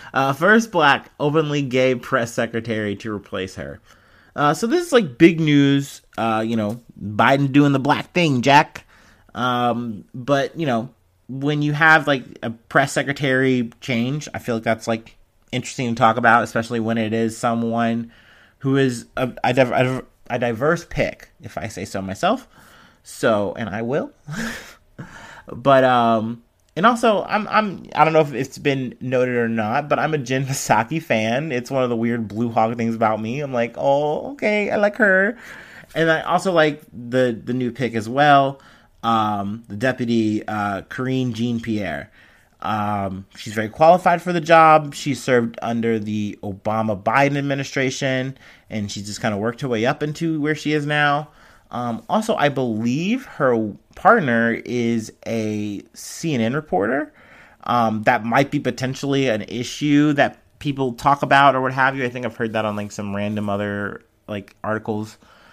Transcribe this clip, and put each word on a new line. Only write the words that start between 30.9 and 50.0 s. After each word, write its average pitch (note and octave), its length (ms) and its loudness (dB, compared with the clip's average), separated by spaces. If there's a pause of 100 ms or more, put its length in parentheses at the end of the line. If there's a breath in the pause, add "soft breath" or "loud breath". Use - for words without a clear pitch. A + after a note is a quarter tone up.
fan. A#2+ 500 0
It's B2 180 -4
one C3+ 120 0
of B2 80 0
the A#2 60 -2
weird A#2 300 -2
Blue G#2+ 220 -2
Hawk A2+ 260 2
things A#2 200 -2
about A2 260 0
me. A2+ 200 -6
I'm C#3 120 -6
like, A#2+ 240 -2
"Oh, D3 560 0
okay, G#3 380 -2
I - 60 -2
like G#3 200 0
her." G3 400 2 (580 loud breath)
And E3 160 2
I D#3+ 120 0
also F3 300 0
like D#3 280 2 (100)
the, A#2+ 540 -2
the B2 80 -6
new B2 180 -2
pick A#2 240 -4
as A2 140 -4
well, C#3 540 4 (400 loud breath)
um, G#2+ 640 -2
the G2+ 80 -10
deputy, A#2 720 0
uh, G2+ 400 -4
Karine B2+ 460 -4
Jean-Pierre. A2 760 -4 (520 soft breath)
Um, G2+ 640 -4 (100)
she's - 160 -12
very A2 160 -4
qualified E3+ 540 4
for F3+ 100 -4
the F3 80 -2
job. D#3 540 6
She C#3+ 200 -4
served A#2 460 0
under A#2 380 -2
the G#2 440 -6
Obama-Biden A2 920 0
administration, C3+ 1000 -4 (320 loud breath)
and G#2 200 -6
she G#2 120 -10
just G2+ 180 -12
kinda A2 160 -2
worked A2+ 240 -4
her D3 80 -4
way A2+ 160 0
up D3 180 0